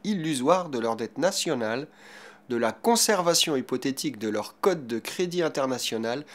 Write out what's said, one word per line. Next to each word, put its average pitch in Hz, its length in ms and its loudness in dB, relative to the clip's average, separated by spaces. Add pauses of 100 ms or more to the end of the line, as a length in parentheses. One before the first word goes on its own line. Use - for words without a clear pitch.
illusoire 165 640 2
de 127 100 -2
leur 113 160 0
dette 110 220 -8
nationale, 127 720 0 (580)
de 120 80 -2
la 120 160 2
conservation 175 840 4
hypothétique 131 600 -2
de 107 120 -2
leur 104 320 -4
code 170 260 2
de 113 100 -2
crédit 175 460 -4
international, 131 920 -2